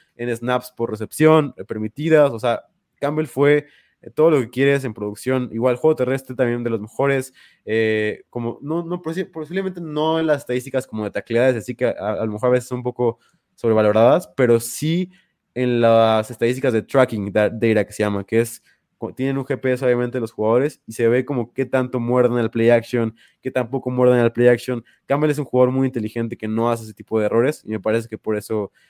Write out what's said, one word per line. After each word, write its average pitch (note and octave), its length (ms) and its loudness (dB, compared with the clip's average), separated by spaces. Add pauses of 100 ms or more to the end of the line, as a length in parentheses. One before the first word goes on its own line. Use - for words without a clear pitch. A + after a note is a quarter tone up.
(160)
en A#2+ 180 -4
snaps A#2+ 400 -4
por A2+ 160 -4
recepción, D3 680 2
eh, F#2+ 60 -12
permitidas, C#3+ 680 2
o A2+ 60 -8
sea, A#2 240 -2 (340)
Campbell D3+ 300 -4
fue, C#3+ 400 2 (340)
eh, - 80 -18
todo D#3 220 2
lo D3 100 4
que A2+ 80 -4
quieres C#3 360 0
en A2 100 -6
producción, A2 580 -4
igual A#2 240 0
juego D#3 180 2
terrestre C3 400 -4
también A#2+ 300 -2
de A#2 60 -2
los A2 100 -4
mejores, C3+ 540 -4 (320)
eh, G#2+ 640 -2
como, A#2 320 -6
no, D#3+ 200 -6
no, F3 200 -8
posi-, E3 280 -8
posiblemente F3+ 520 -8
no D#3 360 -2
en D#3+ 80 -2
las D3 120 2
estadísticas B2+ 480 -4
como A2 180 -6
de G2+ 60 -6
tacleadas, A#2 460 0
así A#2+ 180 -8
que B2+ 100 -4
a, A#2 60 2
a G2+ 340 -4
lo G#2+ 80 -4
mejor A2 160 -2
a B2 40 4
veces B2+ 160 0
son B2+ 100 -6
un B2 60 -10
poco A#2+ 340 -2 (360)
sobrevaloradas, A2+ 800 4
pero A#2 240 4
sí E3+ 540 -4 (420)
en B2 260 0
las A2+ 480 4
estadísticas B2 440 -2
de A2 100 0
tracking G#2+ 500 -2
da-, G#2+ 180 2
data G#2+ 360 0
que - 60 -20
se - 100 -4
llama, G2+ 220 -2
que A2+ 160 0
es, - 240 -4 (340)
cu-, F2+ 140 -10
tienen C3+ 260 -4
un C3 60 -6
G C3 160 -6
P C3 120 0
S B2+ 120 -4
obviamente B2 340 0
los A2+ 140 -6
jugadores A#2+ 560 0
y A2 40 -14
se A#2 140 0
ve B2 180 2
como B2+ 300 -4
qué C3 100 -2
tanto B2+ 360 -2
muerden B2 380 2
al A2+ 120 0
play A2+ 200 4
action, A#2 440 0 (260)
qué C3 120 -8
tan A#2+ 180 -4
poco B2+ 200 -6
muerden B2 280 4
al A#2 140 4
play A#2+ 160 4
action. A#2+ 360 0 (220)
Campbell D3 240 0
es C#3+ 80 -2
un C#3+ 60 -4
jugador B2+ 280 2
muy C3+ 140 0
inteligente A#2 500 -6
que G#2+ 120 -8
no A2+ 200 0
hace A#2 140 -2
ese A2 120 -16
tipo A2 260 -4
de G#2 60 0
errores A#2 380 0
y G#2 60 -12
me G#2+ 80 -4
parece A2 300 -2
que G#2+ 100 -12
por A2 180 -4
eso G#2 360 -6 (180)